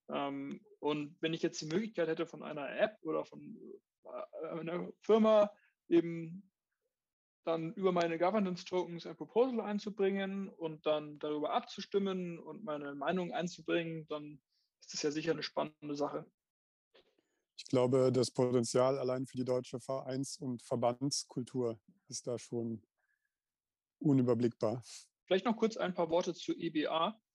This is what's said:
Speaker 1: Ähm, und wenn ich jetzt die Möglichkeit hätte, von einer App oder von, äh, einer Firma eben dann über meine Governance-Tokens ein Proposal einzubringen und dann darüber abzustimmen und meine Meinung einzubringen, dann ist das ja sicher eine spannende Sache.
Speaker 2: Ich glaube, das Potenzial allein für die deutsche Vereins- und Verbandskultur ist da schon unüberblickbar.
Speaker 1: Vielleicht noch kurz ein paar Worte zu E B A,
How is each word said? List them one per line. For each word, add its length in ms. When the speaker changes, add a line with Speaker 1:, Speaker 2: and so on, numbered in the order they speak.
Speaker 1:
Ähm, 560
und 420
wenn 140
ich 80
jetzt 180
die 60
Möglichkeit 400
hätte, 180
von 160
einer 260
App 240
oder 200
von, 320
äh, 420
einer 320
Firma 500
eben 640
dann 320
über 160
meine 260
Governance-Tokens 880
ein 120
Proposal 440
einzubringen 880
und 380
dann 320
darüber 340
abzustimmen 840
und 240
meine 320
Meinung 380
einzubringen, 720
dann 340
ist 140
das 100
ja 80
sicher 220
eine 100
spannende 520
Sache. 300
Speaker 2:
Ich 100
glaube, 440
das 200
Potenzial 680
allein 300
für 100
die 80
deutsche 340
Vereins- 560
und 280
Verbandskultur 1160
ist 180
da 140
schon 420
unüberblickbar. 840
Speaker 1:
Vielleicht 200
noch 100
kurz 220
ein 160
paar 160
Worte 240
zu 240
E 140
B 160
A, 340